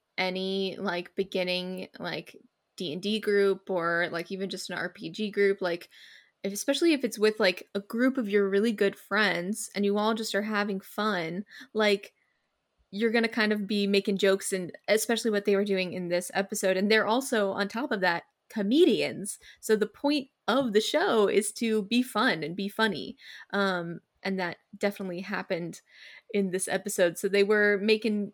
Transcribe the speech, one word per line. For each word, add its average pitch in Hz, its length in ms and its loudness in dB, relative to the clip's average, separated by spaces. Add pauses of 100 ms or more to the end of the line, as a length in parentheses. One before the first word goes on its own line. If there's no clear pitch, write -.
(180)
any, 190 600 -2
like, 180 380 -6
beginning, 185 720 -4 (120)
like, 165 360 -8 (400)
D 175 160 -6
and 175 100 -8
D 208 200 -2
group 202 480 2
or, 170 420 0
like, 170 220 -6
even 190 160 -6
just 180 200 -10
an 180 80 -8
R 175 120 -4
P 180 200 -12
G 202 220 -6
group, 202 300 2
like, 175 260 -4 (560)
if, 202 80 -4
especially 277 400 2
if 277 140 2
it's 220 120 -6
with, 214 220 2
like, 185 340 2
a 202 60 -4
group 247 380 0
of 226 100 -2
your 202 220 2
really 208 240 2
good 202 240 0
friends 196 760 -2
and 202 120 0
you 202 120 2
all 214 160 2
just 220 220 -4
are 202 60 0
having 208 400 -2
fun, 185 640 -4 (280)
like, 208 380 2 (800)
you're 220 200 0
gonna 226 180 2
kind 214 240 0
of 208 140 -4
be 202 200 0
making 196 300 2
jokes, 196 340 2
and 185 220 -6 (160)
especially 220 420 0
what 202 140 0
they 202 100 4
were 196 80 2
doing 185 300 0
in 180 160 -6
this 175 240 0
episode. 196 420 0
And 202 160 2
they're 220 160 4
also, 220 440 2
on 196 180 -2
top 247 240 -4
of 202 80 -2
that, 175 220 0 (260)
comedians. 202 880 2 (220)
So - 160 2
the 202 100 2
point 285 440 -2 (180)
of 247 260 2
the 214 80 6
show 294 460 2
is - 240 2
to 220 320 0
be 233 180 2
fun 214 400 0
and 156 140 -6
be 196 120 -4
funny. 220 480 -2 (380)
Um, 180 460 -2 (240)
and 190 160 -2
that 175 180 -4 (180)
definitely 196 460 -4
happened 185 600 -6 (520)
in 202 160 2
this 185 180 -4
episode. 190 520 0
So 202 100 -2
they 202 140 4
were 208 360 4
making, 214 540 0